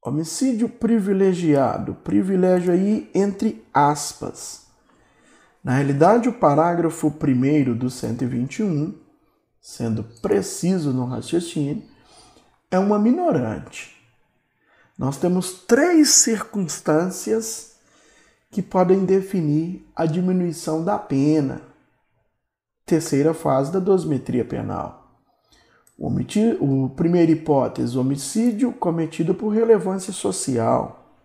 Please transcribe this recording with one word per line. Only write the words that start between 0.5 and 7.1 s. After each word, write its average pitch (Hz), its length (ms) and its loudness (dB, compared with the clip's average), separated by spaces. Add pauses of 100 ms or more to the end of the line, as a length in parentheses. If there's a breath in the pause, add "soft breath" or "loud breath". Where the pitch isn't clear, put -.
privilegiado. 185 1300 2
Privilégio 185 760 2
aí 202 420 0
entre 196 580 0
aspas. - 920 -2 (960 soft breath)
Na 127 120 -2
realidade, 156 520 4
o 233 40 -2
parágrafo 160 760 2